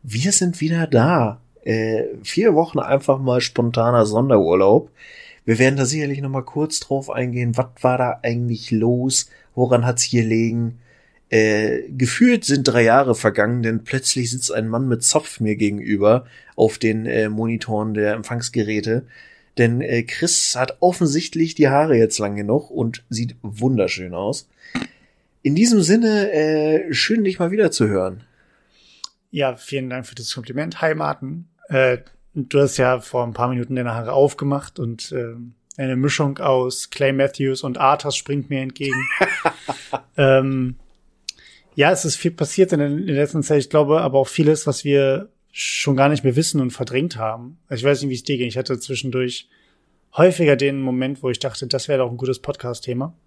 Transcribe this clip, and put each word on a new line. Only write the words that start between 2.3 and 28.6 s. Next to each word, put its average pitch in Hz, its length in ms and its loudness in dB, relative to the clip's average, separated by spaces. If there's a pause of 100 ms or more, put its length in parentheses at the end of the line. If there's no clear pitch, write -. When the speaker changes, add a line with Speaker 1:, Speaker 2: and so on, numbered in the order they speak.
Speaker 1:
Wochen 160 240 2
einfach 135 400 0
mal 123 220 0
spontaner 117 640 2
Sonderurlaub. 107 840 4 (520)
Wir 113 160 2
werden 135 160 4
da 139 100 0
sicherlich 139 360 -4
noch 139 80 -6
mal 131 160 -6
kurz 156 340 -4
drauf 135 300 -6
eingehen, 123 480 -2
was 127 100 -2 (140)
war 127 160 2
da 123 260 -2
eigentlich 120 480 -4
los, 123 580 0 (260)
woran 123 300 2
hat's 123 240 -2
gelegen? 117 720 0 (500)
Äh, 110 600 2
gefühlt 170 560 2
sind 139 180 2
drei 120 200 4
Jahre 123 300 6
vergangen, 110 480 0
denn 113 220 -2
plötzlich 127 480 -4
sitzt 123 220 -6
ein 110 160 -2
Mann 120 180 -2
mit 120 160 -2
Zopf - 380 0
mir 107 160 0
gegenüber 104 680 2 (300)
auf 110 220 2
den, 110 300 -2
äh, 110 200 0
Monitoren 110 680 -4
der 107 200 0
Empfangsgeräte. 110 920 -2 (520)
Denn, 120 240 2
äh, 117 220 -2
Chris - 520 -2
hat 127 240 -2
offensichtlich 165 760 0
die 147 120 4
Haare 143 300 4
jetzt 110 220 2
lang 101 180 -4
genug 107 340 -2
und 117 380 -4
sieht 117 320 -6
wunderschön 104 720 -2
aus. 101 340 -6 (960)
In 135 120 0
diesem 214 300 4
Sinne, 208 480 2
äh, 156 600 2
schön, 214 320 0
dich 190 140 -2
mal 175 140 -2
wieder 202 180 2
zu 113 180 2
hören. 95 360 -2 (1040)